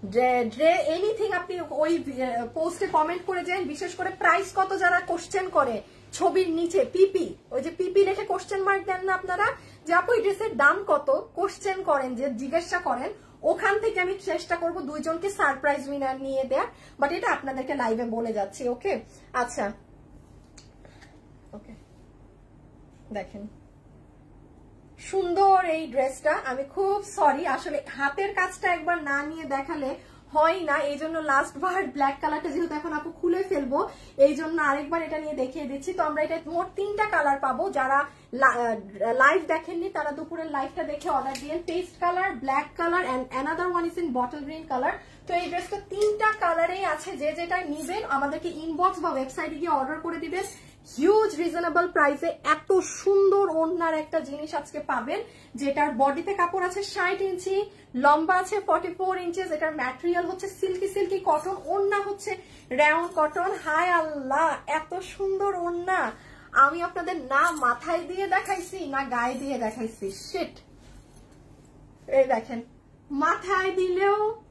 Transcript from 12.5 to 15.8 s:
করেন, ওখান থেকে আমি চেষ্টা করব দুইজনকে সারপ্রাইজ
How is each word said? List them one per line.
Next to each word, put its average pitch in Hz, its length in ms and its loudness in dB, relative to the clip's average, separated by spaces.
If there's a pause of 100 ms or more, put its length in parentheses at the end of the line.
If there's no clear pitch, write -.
করেন, 269 300 -2 (340)
ওখান 381 360 2
থেকে 427 200 0
আমি 370 260 0
চেষ্টা 339 300 -2
করব 339 260 -4
দুইজনকে 320 480 -4
সারপ্রাইজ 277 600 0